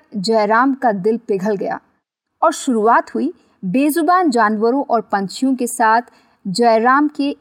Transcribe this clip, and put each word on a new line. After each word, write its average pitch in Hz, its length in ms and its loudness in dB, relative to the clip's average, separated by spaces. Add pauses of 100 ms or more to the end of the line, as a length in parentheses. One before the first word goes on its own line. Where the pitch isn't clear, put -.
(180)
जयराम 220 560 2
का 254 180 -2
दिल 208 260 -2
पिघल 202 380 -4
गया - 240 -6 (640)
और 320 100 2
शुरुआत 240 640 0
हुई 247 180 -4 (320)
बेजुबान 311 640 0
जानवरों 226 600 0
और 226 120 0
पंछियों 214 540 -4
के 247 120 -4
साथ 226 340 2 (480)
जयराम 233 580 2
के 285 340 -4